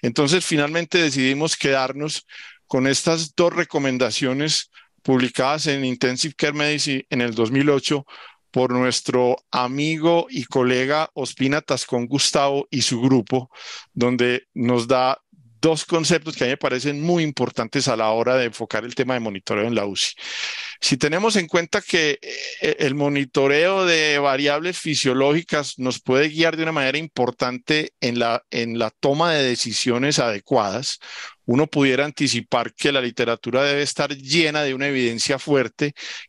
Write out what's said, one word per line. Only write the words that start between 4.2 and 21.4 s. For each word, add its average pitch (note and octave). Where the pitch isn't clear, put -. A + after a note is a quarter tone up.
publicadas C3
en C#3
Intensive B2+
Care D3
Medicine D3
en B2+
el A#2+
dos A2+
mil C#3
ocho C#3
por B2+
nuestro B2
amigo D#3
y B2+
colega C3
Ospina C3+
Tascón B2
Gustavo C#3
y B2+
su A#2+
grupo, B2+
donde B2
nos A#2+
da C3
dos D#3+
conceptos D#3+
que -
a B2
mí B2+
me C#3+
parecen C#3+
muy E3+
importantes B2+
a A#2+
la A2
hora A#2
de B2
enfocar A2
el B2
tema B2+
de A#2+
monitoreo G#2+
en A#2+
la G2+
uci. -
Si C#3
tenemos F#3+
en E3+